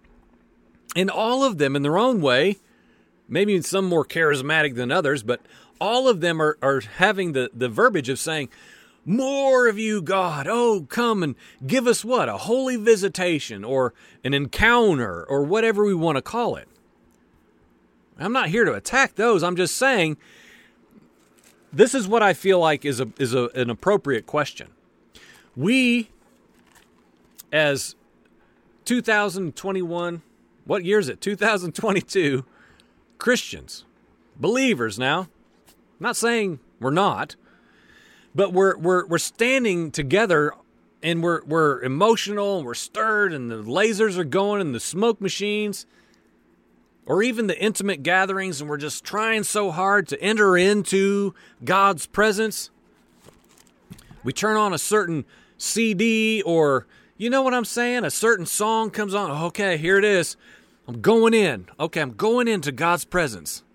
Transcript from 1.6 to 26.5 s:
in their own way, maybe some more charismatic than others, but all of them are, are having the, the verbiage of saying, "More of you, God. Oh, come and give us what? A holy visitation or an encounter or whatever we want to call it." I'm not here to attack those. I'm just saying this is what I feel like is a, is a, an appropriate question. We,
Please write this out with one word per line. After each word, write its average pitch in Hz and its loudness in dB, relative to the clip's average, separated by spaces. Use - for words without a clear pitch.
in 143 -2
their 147 0
own 233 2
way, 143 2
maybe 190 0
some 190 -2
more 165 2
charismatic 151 0
than 123 -4
others, 143 0
but 117 -2
all 240 0
of 202 2
them 165 0
are, 151 0
are 135 2
having 185 0
the, 127 -2
the - -4
verbiage 208 0
of 135 -4
saying, 156 -6
"More 262 2
of 208 0
you, 214 -2
God. 160 -2
Oh, 214 2
come 226 0
and 139 -4
give 240 0
us 226 2
what? 220 0
A 101 -4
holy 254 -2
visitation 180 0
or 127 0
an 131 -2
encounter 139 2
or 139 0
whatever 208 2
we 202 2
want 165 0
to 127 -2
call 220 -4
it." - -14
I'm 190 -4
not 240 -2
here 220 2
to 156 2
attack 226 -2
those. 208 2
I'm 180 -2
just 175 -2
saying 196 0
this 240 6
is 226 -2
what 220 2
I 196 6
feel 185 2
like 160 2
is 139 -2
a, 120 -4
is 120 -2
a, 123 0
an 123 -2
appropriate 139 -2
question. - -6
We, 240 0